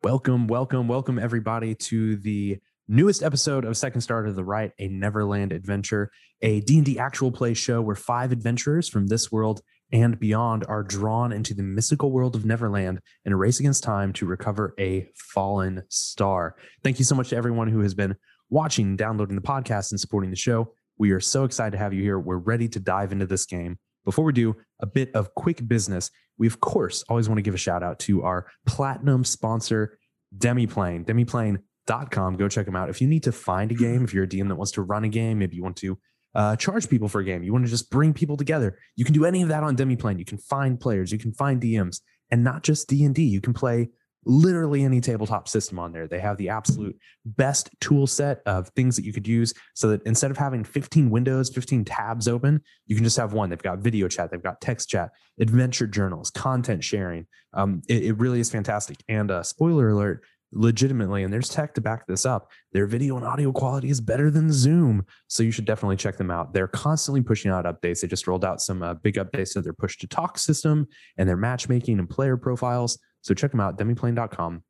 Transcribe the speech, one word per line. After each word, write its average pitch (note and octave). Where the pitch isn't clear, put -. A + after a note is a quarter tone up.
Welcome, B2
welcome, B2
welcome, B2
everybody, A2+
to A2
the G2+
newest D#3
episode C#3
of A2+
Second B2
Star A2+
to G#2+
the F#2
Right, G#2
a G2
Neverland G2+
adventure, G2+
a G#2+
D B2+
and D#3
D C3+
actual C3
play A#2
show A#2
where G#2+
five B2
adventurers B2
from G2+
this A2+
world A2
and A2+
beyond A2
are G#2+
drawn A2
into G#2+
the G2+
mystical A#2
world B2+
of G#2+
Neverland G2+
in G2+
a G2
race G2+
against C#3
time G2
to F#2+
recover G2
a F#2+
fallen F#2+
star. F#2+
Thank C3
you C3
so D3
much C3
to B2
everyone A#2
who A2
has G2+
been F#2+
watching, B2+
downloading G#2
the F#2+
podcast, B2
and G2+
supporting G2
the F#2
show. A#2
We G#2
are F#2
so C3+
excited A#2+
to G2
have G2
you F#2+
here. G2
We're F2+
ready A2+
to A2
dive F#2+
into G2
this F#2
game. F2
Before D#3+
we D3+
do, A2+
a -
bit C3
of G#2
quick D#3+
business. G2+
We, A#2
of A2+
course, -
always A#2
want A2
to G#2
give G2+
a F2+
shout F2
out F2
to G2
our F2+
platinum C3+
sponsor, A2
Demiplane, G2
demiplane A2+
dot B2
com. F#2
Go G2
check G2
'em F#2
out. F#2
If -
you C3
need D#3
to C3
find G2+
a A#2
game, A#2+
if A2+
you're F#2+
a F#2
D F#2+
M G2
that F#2+
wants G2
to G#2
run G#2
a A2
game, A2+
maybe F#2
you F2+
want F2+
to, F#2+
uh, G#2+
charge G3
people A2
for G2+
a F#2+
game, F2+
you F#2+
want B2
to A#2
just A#2
bring D3+
people D3
together, C#3
you -
can D3+
do D3+
any F3+
of E3+
that D3+
on D3
Demiplane. A#2+
You F2
can G2+
find C3+
players, G2
you A2
can A2+
find C3+
D A2+
Ms, F2+
and A#2+
not C3
just D3+
D C#3+
and C#3
D. D#3
You G2+
can A#2+
play A#2+
literally D#3
any C3
tabletop G#2+
system G2
on E2+
there. E2
They F2
have G2+
the G2
absolute G#2+
best C3+
tool C#3
set C#3+
of F#2
things B2+
that G2
you G#2
could G2+
use A#2
so A2
that G#2
instead A#2
of C3+
having C3
fifteen C#3
windows, C3
fifteen B2+
tabs A2
open, C#3
you G#2+
can A2
just A#2
have A2
one. G#2
They've E2+
got F#2
video G#2
chat, F2
they've F2+
got F#2
text -
chat, F#2
adventure A#2+
journals, G2
content A#2+
sharing. F2
Um, F#2+
it, A2+
it A2
really A#2+
is A2+
fantastic. G#2+
And, G#2+
uh, F2
spoiler D3+
alert, G2+
legitimately, A2
and F#2+
there's A#2
tech D3
to -
back A2+
this F#2
up, B2
their G2
video B2+
and B2
audio C3+
quality C3
is C3+
better B2+
than D#3
Zoom. C3+
So -
you A2+
should A2
definitely G#2
check G2
them F#2
out. E2+
They're F#2+
constantly C#3+
pushing A2+
out F2+
updates. F2
They F2+
just F2+
rolled F#2
out F#2
some, F#2
uh, F2
big G2+
updates F#2+
to G2+
their D#2+
push -
to -
talk -
system D3+
and F#2+
their F2+
matchmaking A#2+
and F2
player C3
profiles. B2
So -
check C#3
'em A#2+
out, G2
demiplane A#2+
dot A#2
com. E2+